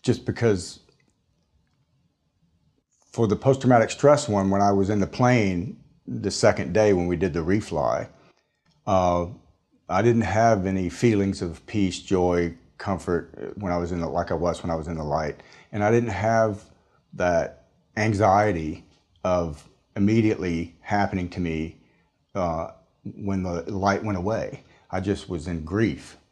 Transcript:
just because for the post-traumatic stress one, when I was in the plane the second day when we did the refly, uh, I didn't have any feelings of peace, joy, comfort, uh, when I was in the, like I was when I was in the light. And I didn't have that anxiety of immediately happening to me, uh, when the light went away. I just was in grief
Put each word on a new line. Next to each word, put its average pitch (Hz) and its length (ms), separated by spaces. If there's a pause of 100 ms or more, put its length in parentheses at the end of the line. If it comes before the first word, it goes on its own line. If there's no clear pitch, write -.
just - 220
because - 560 (2250)
for 113 160
the 104 80
post-traumatic 127 540
stress - 380
one, 98 220
when 98 120
I 101 100
was 98 180
in 104 80
the 95 80
plane 110 680 (320)
the 110 220
second 95 420
day 107 200
when 87 140
we 90 80
did 85 180
the 80 120
refly, 80 640 (760)
uh, 90 420 (600)
I 92 140
didn't 117 200
have 101 440
any 95 220
feelings 98 520
of 82 260
peace, 95 340
joy, 87 540 (240)
comfort, 87 600
uh, - 200
when 92 120
I 87 40
was 87 160
in 87 80
the, 82 80
like 82 240
I - 20
was 82 260
when 87 100
I 82 40
was 80 140
in 82 80
the 76 80
light. 76 360 (300)
And 104 140
I 107 80
didn't 120 180
have 107 540 (480)
that 87 560 (280)
anxiety 101 880 (380)
of 87 460 (260)
immediately 101 840
happening 98 480
to 95 120
me, 80 360 (580)
uh, 85 360 (340)
when 98 380
the 87 280
light 98 340
went 101 140
away. 90 460 (260)
I 95 100
just 95 280
was 85 180
in 82 180
grief 87 520 (160)